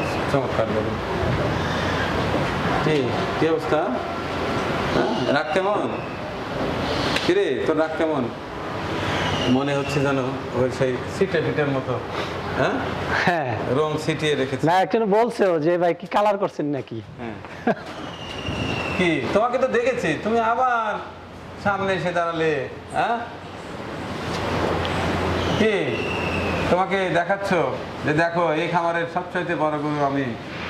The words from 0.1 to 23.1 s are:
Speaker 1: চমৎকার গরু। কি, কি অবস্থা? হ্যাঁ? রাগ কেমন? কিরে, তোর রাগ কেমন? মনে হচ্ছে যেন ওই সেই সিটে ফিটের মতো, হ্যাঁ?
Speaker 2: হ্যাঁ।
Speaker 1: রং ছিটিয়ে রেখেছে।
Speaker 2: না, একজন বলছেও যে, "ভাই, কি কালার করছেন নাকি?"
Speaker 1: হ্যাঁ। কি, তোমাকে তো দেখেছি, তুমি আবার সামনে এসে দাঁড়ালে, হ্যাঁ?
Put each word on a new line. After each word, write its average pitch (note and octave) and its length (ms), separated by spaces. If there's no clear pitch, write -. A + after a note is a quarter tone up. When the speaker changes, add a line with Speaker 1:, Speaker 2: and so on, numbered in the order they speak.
Speaker 1:
চমৎকার A#2+ 340
গরু। G#2+ 240
কি, D3 240
কি D#3 100
অবস্থা? D#3 280
হ্যাঁ? - 1600
রাগ D3+ 200
কেমন? F#3+ 360
কিরে, E3+ 400
তোর D3+ 120
রাগ D#3 180
কেমন? D#3 260
মনে C#3 260
হচ্ছে C#3 240
যেন C#3 200
ওই B2+ 500
সেই B2+ 180
সিটে F#3 220
ফিটের D3 260
মতো, B2+ 320
হ্যাঁ? D#3 140
Speaker 2:
হ্যাঁ। C#3+ 320
Speaker 1:
রং D3+ 300
ছিটিয়ে D#3 300
রেখেছে। C3 320
Speaker 2:
না, E3 60
একজন F#3+ 320
বলছেও G3+ 540
যে, E3+ 180
"ভাই, E3+ 180
কি F3+ 120
কালার G#3 300
করছেন F3 280
নাকি?" B2+ 360
Speaker 1:
হ্যাঁ। A#2 160
কি, D#3+ 360
তোমাকে A#3+ 240
তো B3+ 100
দেখেছি, G#3+ 560
তুমি A3+ 160
আবার A3+ 600
সামনে G3 300
এসে F3 180
দাঁড়ালে, D#3+ 580
হ্যাঁ? G3+ 260